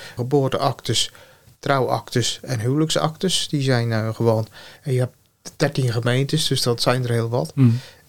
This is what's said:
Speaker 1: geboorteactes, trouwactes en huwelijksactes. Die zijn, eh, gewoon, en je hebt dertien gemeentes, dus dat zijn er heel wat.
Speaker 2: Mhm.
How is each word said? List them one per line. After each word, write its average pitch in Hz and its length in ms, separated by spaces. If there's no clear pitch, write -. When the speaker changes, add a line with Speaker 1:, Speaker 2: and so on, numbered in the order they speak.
Speaker 1:
geboorteactes, 131 960
trouwactes 127 840
en 123 180
huwelijksactes. 156 880
Die 147 140
zijn, 120 300
eh, 110 240
gewoon, 110 320
en 139 100
je 127 60
hebt 127 160
dertien 143 360
gemeentes, 123 560
dus 135 140
dat 120 200
zijn 127 220
er 120 80
heel 113 180
wat. 135 260
Speaker 2:
Mhm. 131 140